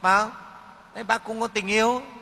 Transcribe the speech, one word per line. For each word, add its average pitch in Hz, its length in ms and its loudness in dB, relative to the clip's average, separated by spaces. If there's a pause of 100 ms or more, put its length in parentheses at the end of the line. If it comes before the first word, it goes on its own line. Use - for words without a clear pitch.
phải 190 200 6
không? 220 100 -2 (640)
Đấy, 226 80 -10
Bác 220 200 -2
cũng 220 180 -6
có 233 60 -2
tình 214 200 -4
yêu 226 340 2 (200)